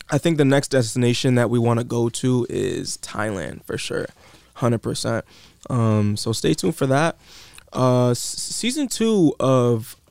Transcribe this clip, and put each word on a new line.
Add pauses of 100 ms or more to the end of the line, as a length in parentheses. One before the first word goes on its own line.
(100)
I
think
the
next
destination
that
we
wanna
go
to
is
Thailand
for
sure, (480)
hundred
percent. (460)
Um,
so
stay
tuned
for
that. (560)
Uh,
s-,
season
two
of (160)